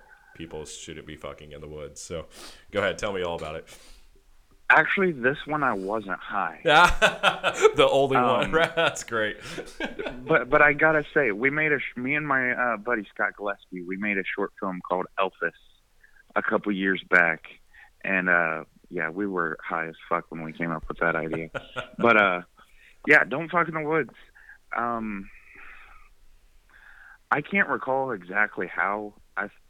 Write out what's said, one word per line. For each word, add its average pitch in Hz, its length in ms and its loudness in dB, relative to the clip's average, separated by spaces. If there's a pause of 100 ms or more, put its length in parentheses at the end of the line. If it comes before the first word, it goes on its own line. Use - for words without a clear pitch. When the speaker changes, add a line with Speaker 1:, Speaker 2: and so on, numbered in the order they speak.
(360)
Speaker 1:
people 80 280 -12
shouldn't 76 420 -14
be 76 120 -14
fucking 73 340 -14
in 73 100 -16
the 76 60 -14
woods." 76 340 -14
So 78 260 -10 (440)
go 101 80 -2
ahead, 92 180 0
tell 107 140 -4
me 92 120 -4
all 85 120 -2
about 80 200 -8
it. 85 120 -12 (1040)
Speaker 2:
Actually, 160 400 4
this 131 260 0 (100)
one 147 160 -4
I 123 100 2
wasn't 98 460 -4
high. 90 440 -6
Speaker 1:
<laughs> 175 1120 4
The 135 140 8
only 135 280 4
one, 123 280 4
Speaker 2:
Um, - 60 -6
Speaker 1:
right? 160 240 2
<laughs> - 0 -
That's 165 280 2
great. 107 340 -2 (440)
<laughs> - 460 -8
Speaker 2:
but, 127 220 2
but 147 120 6
I 147 120 6
gotta 151 300 2 (100)
say, 135 180 2
we 110 180 0
made 151 220 0
a 139 80 0
sh-, - 180 -10
me 127 180 -2
and 151 120 -4
my, 131 240 2
uh, 120 260 -2
buddy 107 360 -2
Scott 101 240 -2
Gillespie, 101 460 -8
we 92 140 -6
made 104 200 -2
a 95 60 -2 (120)
short 98 240 -4
film 92 280 -6
called 90 180 -2 (140)
Elphys 92 320 -4 (840)
a 104 80 -2
couple 104 280 -2
years 95 380 0
back, 85 340 4 (600)
and, 92 260 0
uh, 82 340 0 (260)
yeah, 80 200 -6
we 92 180 -4
were 87 360 -4
high 82 240 -6
as 80 80 -12 (120)
fuck 87 220 -2
when 82 140 -10
we 80 100 -10
came 82 180 -4
up 80 160 -6
with - 120 -8
that 82 160 0
idea. 80 340 -4 (240)
Speaker 1:
<laughs> - 240 -12
Speaker 2:
But, 113 240 6
uh, 92 200 2 (640)
yeah, 147 160 6
Don't 160 260 -6
Fuck 170 200 2
in 165 60 -6
the 160 60 -4
Woods. 151 320 -2 (640)
Um, 110 520 -4 (2000)
I 131 100 2
can't 196 280 0
recall 131 420 -2
exactly 98 560 -2
how 101 460 -4 (240)
I 101 100 -6 (220)